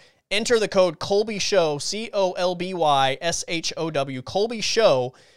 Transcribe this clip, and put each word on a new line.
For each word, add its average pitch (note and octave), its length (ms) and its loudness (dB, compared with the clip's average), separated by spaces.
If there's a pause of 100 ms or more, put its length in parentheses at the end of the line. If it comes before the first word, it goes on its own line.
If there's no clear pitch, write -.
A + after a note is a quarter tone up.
(300)
Enter A3 300 2
the G3 80 0
code F#3 320 2
Colby G#3 400 0
Show, D#3+ 380 2
C A3 340 -6
O F#3+ 200 2
L F3+ 220 -2
B F3+ 180 -6
Y C#3 480 2
S E3+ 280 -4
H E3 280 -4
O E3 140 -4
W, C#3 320 -4
Colby A3 380 -2
Show, C#3+ 540 2 (220)